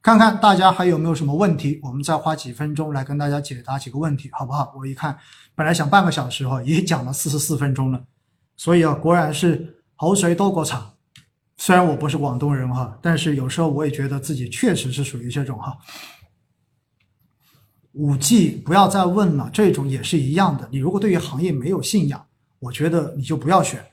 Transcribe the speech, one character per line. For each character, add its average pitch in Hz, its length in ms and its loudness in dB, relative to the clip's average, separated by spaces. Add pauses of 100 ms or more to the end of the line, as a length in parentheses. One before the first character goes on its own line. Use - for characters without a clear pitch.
看 226 160 6
看 220 240 6
大 202 140 6
家 185 160 6
还 185 160 0
有 175 100 4
没 160 120 0
有 160 60 2
什 151 120 -4
么 139 80 -2
问 170 220 2
题， 147 260 -4
我 135 80 -10
们 135 100 -6
再 156 160 -2
花 156 200 -2
几 131 160 -12
分 151 200 -6
钟 151 200 -4
来 135 100 -4
跟 143 160 -6
大 147 100 -2
家 143 120 -2
解 139 260 -10
答 135 100 -6
几 131 140 -10
个 127 80 -8
问 151 180 -2
题， 135 160 -10
好 135 140 -8
不 123 60 -10
好？ 143 260 -4
我 135 80 -12
一 135 80 -8
看， 143 240 -8 (380)
本 151 100 -2
来 170 80 4
想 156 160 0
半 196 140 6
个 165 80 2
小 131 180 -4
时 135 160 -6
哈， 127 160 -2
也 160 180 2
讲 160 240 -2
了 127 80 -6
四 - 160 -4
十 143 120 0
四 147 160 -2
分 135 180 0
钟 131 160 -2
了， 127 140 -4 (520)
所 170 200 2
以 170 80 6
啊， 147 100 2
果 160 180 0
然 156 220 2
是 - 480 -2 (140)
喉 175 180 2
水 180 180 2
多 190 160 2
过 180 160 -2
茶。 117 280 -8 (640)
虽 - 180 2
然 180 100 6
我 151 120 2
不 147 120 -4
是 135 80 -2
广 131 220 -2
东 147 160 0
人 127 180 -4
哈， 123 300 -6
但 170 160 2
是 151 160 0
有 131 140 -2
时 170 120 -4
候 165 80 2
我 147 160 -2
也 143 60 0
觉 139 160 -4
得 135 140 -4
自 156 120 -8
己 127 160 -6
确 214 240 0
实 131 200 -2
是 139 100 -4
属 131 160 -8
于 120 100 -10
这 143 140 -4
种 127 160 -6
哈， 131 180 -10 (2250)
五 143 240 0
G 208 340 4 (140)
不 160 100 0
要 196 120 8
再 190 200 2
问 180 300 2
了， 127 160 -4
这 202 200 4
种 143 160 -2
也 131 140 -4
是 170 160 0
一 135 160 0
样 175 220 2
的。 - 140 -10
你 135 80 -4
如 139 120 0
果 190 100 -2
对 208 100 2
于 170 80 2
行 135 240 -6
业 180 80 0
没 143 200 -4
有 165 120 -2
信 190 260 0
仰， 135 160 -8 (360)
我 123 100 -12
觉 147 200 -2
得 160 260 0
你 139 80 -6
就 156 120 -4
不 131 120 -4
要 185 140 4
选 - 300 -6